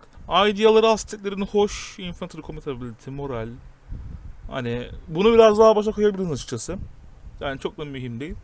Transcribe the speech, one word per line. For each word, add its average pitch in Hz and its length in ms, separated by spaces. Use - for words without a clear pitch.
Ideaları 220 400
Azteklerin 202 540
hoş, 208 580
infantry 175 420
combat 156 260
ability, 123 420
moral. 131 400
Hani 120 360
bunu 196 260
biraz 220 260
daha 220 160
başa 214 160
koyabiliriz 196 400
açıkçası. 135 460
Yani 139 180
çok - 180
da 156 80
mühim 127 340
değil. 151 240